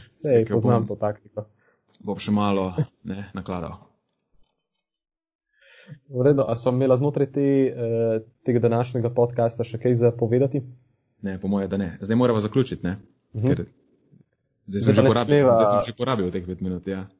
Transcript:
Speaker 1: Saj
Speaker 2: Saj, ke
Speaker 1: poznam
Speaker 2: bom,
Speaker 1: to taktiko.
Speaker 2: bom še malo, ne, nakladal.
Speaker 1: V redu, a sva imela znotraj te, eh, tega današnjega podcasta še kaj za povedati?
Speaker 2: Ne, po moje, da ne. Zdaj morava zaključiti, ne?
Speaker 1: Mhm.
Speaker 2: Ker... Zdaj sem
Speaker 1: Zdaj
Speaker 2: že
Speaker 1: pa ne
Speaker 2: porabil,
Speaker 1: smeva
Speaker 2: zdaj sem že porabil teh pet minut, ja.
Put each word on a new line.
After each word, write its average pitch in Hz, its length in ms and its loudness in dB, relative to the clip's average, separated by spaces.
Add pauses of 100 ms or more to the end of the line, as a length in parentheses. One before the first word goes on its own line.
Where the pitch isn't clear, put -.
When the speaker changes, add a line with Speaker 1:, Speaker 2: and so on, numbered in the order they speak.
(120)
Speaker 1:
Saj 151 200 -4
Speaker 2:
Saj, 113 120 4
ke 107 100 -4
Speaker 1:
poznam 117 260 2
Speaker 2:
bom, 104 80 -6
Speaker 1:
to 104 80 -8
taktiko. 104 480 -8 (560)
Speaker 2:
bom 104 180 -8
še - 140 -4
malo, 101 380 0 (300)
ne, 98 300 -10
nakladal. 90 460 -10 (2250)
Speaker 1:
V 127 180 -4
redu, 139 200 4
a - 120 -2
sva 123 180 -2
imela 131 240 4
znotraj 139 320 0
te, 139 160 -2 (200)
eh, 113 520 0 (240)
tega 123 200 0
današnjega 120 500 0
podcasta 120 540 0
še - 140 -10
kaj 127 180 2
za 120 160 4
povedati? 123 500 0 (600)
Speaker 2:
Ne, 95 140 -6
po 95 120 -8
moje, 98 200 -2
da 98 80 -4
ne. 92 220 -4
Zdaj 107 180 -2
morava 120 240 4
zaključiti, 123 420 -2
ne? 90 140 -4 (380)
Speaker 1:
Mhm. 110 140 -2
Speaker 2:
Ker... 110 160 0 (1040)
Zdaj 101 140 -4
sem - 0 -
Speaker 1:
Zdaj 110 120 4
Speaker 2:
že - 20 4
Speaker 1:
pa 107 60 4
ne 135 60 6
Speaker 2:
porabil, 113 260 2
Speaker 1:
smeva 131 200 6
Speaker 2:
zdaj 113 140 4
sem 101 140 2
že 117 120 -8
porabil 120 340 -2
teh 90 160 -6
pet 90 160 -8
minut, 92 260 -6
ja. 95 140 -6 (200)